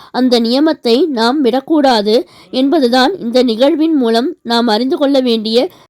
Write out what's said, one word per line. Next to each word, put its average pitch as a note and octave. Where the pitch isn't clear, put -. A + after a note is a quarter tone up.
அந்த B3
நியமத்தை C4
நாம் B3+
விடக்கூடாது B3+
என்பதுதான் C4
இந்த A#3+
நிகழ்வின் C#4
மூலம் B3
நாம் A#3
அறிந்து B3
கொள்ள C#4
வேண்டிய A3+